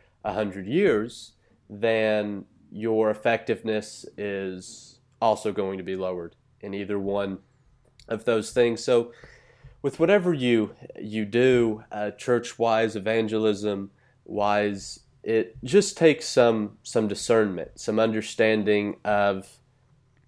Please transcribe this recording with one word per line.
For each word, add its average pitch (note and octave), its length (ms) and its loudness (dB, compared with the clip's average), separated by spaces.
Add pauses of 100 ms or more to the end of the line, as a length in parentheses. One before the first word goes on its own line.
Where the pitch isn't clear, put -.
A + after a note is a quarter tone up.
(240)
a G#2 80 -4
hundred G2 340 -4
years, A#2+ 680 0 (360)
then G#2+ 760 0 (240)
your A2 400 0
effectiveness A2 960 -2 (140)
is G2 800 -10 (240)
also G#2+ 300 0
going G2 260 -4
to F#2 60 -10
be F#2+ 120 -6
lowered F#2 400 -8 (240)
in G2 140 -10
either G2+ 240 -4
one G2 400 -4 (680)
of A2 200 -8
those A2 260 0
things. A#2 320 2
So A#2+ 260 2 (720)
with C#3+ 180 -4
whatever F3 360 4
you, A#2+ 400 2 (260)
you G#2+ 240 -4
do, A#2 680 4
uh, G#2 200 -6
church-wise, A2+ 840 0
evangelism-wise, G#2 2000 -2 (220)
it A2 420 -2
just F#3+ 320 4
takes D#3 300 4
some, A2+ 560 2
some A2 260 -2
discernment, G2+ 720 0
some G#2+ 180 -2
understanding A2 1080 0
of G2+ 540 -2 (680)